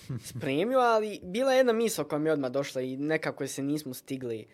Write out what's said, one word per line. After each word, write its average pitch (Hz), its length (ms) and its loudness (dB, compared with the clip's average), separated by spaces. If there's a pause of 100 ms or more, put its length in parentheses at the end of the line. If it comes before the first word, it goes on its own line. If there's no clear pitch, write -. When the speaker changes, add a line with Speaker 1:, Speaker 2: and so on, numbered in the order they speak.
Speaker 1:
<laughs> 131 180 -8
Speaker 2:
spremio, 156 520 0
ali 220 440 2
bila 240 300 0
je 254 40 6
jedna 254 160 6
misao 220 320 0
koja 151 140 -2
mi 156 100 2
je 160 40 4
odmah 139 180 0
došla 135 320 -2
i 131 140 -4
nekako 151 480 -2
je 135 40 -6
se 139 140 -6
nismo 143 320 -4
stigli, 120 600 -8